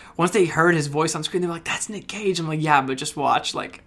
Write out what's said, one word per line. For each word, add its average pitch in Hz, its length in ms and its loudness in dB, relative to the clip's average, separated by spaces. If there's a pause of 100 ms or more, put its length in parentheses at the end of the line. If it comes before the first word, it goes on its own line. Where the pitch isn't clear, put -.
(160)
once 170 140 2
they 202 140 4
heard 165 320 4
his 147 100 0
voice 151 300 0
on 156 80 -6
screen, 180 180 -2
they 180 60 -2
were 170 60 -4
like, 165 100 -12
"That's - 240 -6
Nick 208 180 -12
Cage." 196 320 -2
I'm 165 80 -4
like, 156 160 -2
"Yeah, 151 200 6
but 135 140 -2
just 147 200 -8
watch. 139 400 0
Like, - 300 -10